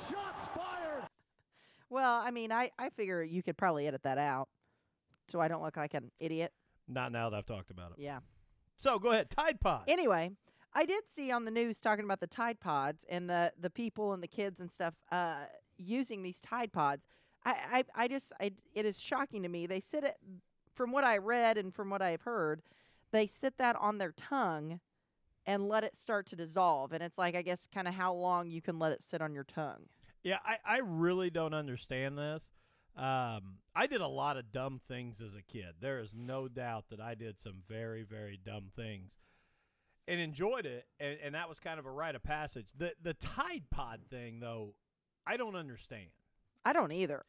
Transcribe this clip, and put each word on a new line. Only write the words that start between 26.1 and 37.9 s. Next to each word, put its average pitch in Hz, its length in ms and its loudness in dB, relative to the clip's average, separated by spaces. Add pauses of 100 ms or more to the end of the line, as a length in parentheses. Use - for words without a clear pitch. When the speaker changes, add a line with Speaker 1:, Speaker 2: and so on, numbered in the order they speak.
Speaker 2:
to - 80 -12
dissolve. 160 580 4
And 160 80 -2
it's 170 160 -6
like, 175 180 2
I 180 60 2
guess, 175 320 -2
kinda 185 180 -2
how 185 220 2
long 175 380 2
you 165 100 -6
can 170 180 -2
let 160 120 4
it - 100 -2
sit 160 200 -6
on 156 120 -2
your 139 120 -6
tongue. - 420 -6 (360)
Speaker 3:
Yeah, 180 220 0
I, 220 200 0
I 220 140 4
really 180 500 2
don't 160 240 0
understand 139 640 -4
this. 151 320 -6 (480)
Um, 120 640 -2 (160)
I 208 120 4
did 262 140 -2
a 160 60 -2
lot 135 300 0
of 117 140 -10
dumb 131 360 -4
things 120 340 -10
as 104 140 -12
a 101 80 -16
kid. 90 360 -12
There 131 200 -4
is 107 160 -10
no 131 320 -6
doubt 120 420 -6
that 107 100 -14
I 117 160 -8
did 110 240 -10
some 95 300 -14
very, 113 340 -6